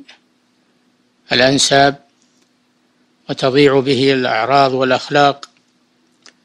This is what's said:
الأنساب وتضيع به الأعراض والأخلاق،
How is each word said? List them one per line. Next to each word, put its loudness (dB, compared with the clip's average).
الأنساب 0
وتضيع 2
به 0
الأعراض 0
والأخلاق، -2